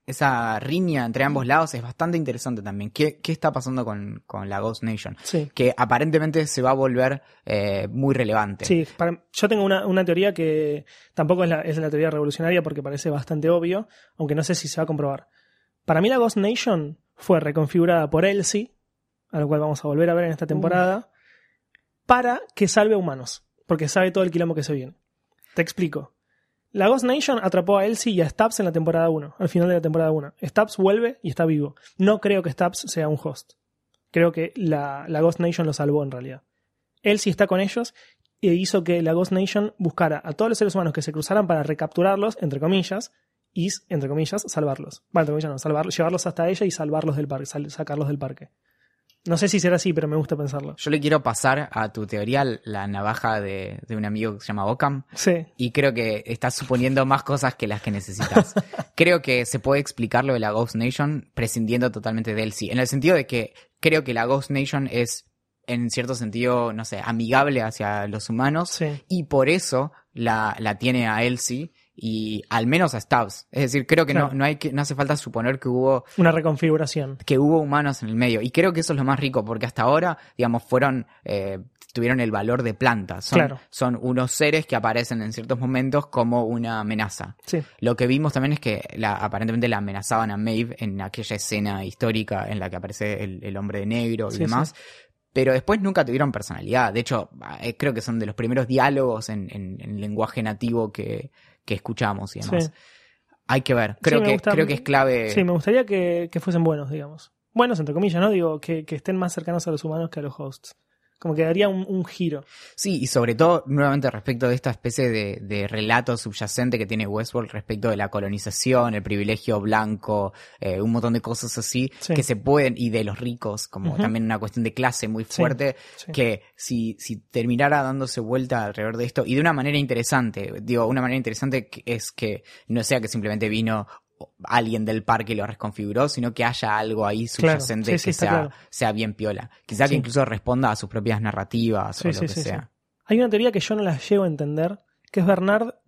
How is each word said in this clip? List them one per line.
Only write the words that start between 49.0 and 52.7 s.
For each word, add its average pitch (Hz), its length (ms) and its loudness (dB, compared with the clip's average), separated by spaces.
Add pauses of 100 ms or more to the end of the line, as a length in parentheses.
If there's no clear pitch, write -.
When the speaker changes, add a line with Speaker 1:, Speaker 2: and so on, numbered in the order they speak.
Speaker 2:
No 170 140 0
sé 202 100 4
si 196 120 2
será 175 160 4
así, 170 180 2
pero 156 140 0
me 151 80 0
gusta 151 200 0
pensarlo. 143 400 -6
Speaker 1:
Yo - 140 -4
le 151 100 2
quiero 147 220 4
pasar 131 500 0
a 110 180 -2
tu 107 160 -8
teoría 113 380 0 (200)
la 101 220 -6